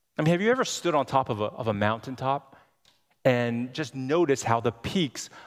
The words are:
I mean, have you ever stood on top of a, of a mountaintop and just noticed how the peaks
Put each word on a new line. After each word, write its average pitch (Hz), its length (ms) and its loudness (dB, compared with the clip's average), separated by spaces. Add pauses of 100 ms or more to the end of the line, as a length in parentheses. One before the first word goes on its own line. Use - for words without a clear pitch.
(180)
I 151 40 0
mean, 160 100 4
have 175 100 2
you 220 80 2
ever 247 140 2
stood - 300 -2
on 139 120 2
top 131 220 2
of 107 120 -4
a, 107 60 0
of 113 220 -4
a 107 60 2
mountaintop 123 840 -2 (680)
and 120 480 2
just 151 220 -6
noticed 139 500 2
how 117 160 2
the 113 120 0
peaks - 580 -4 (160)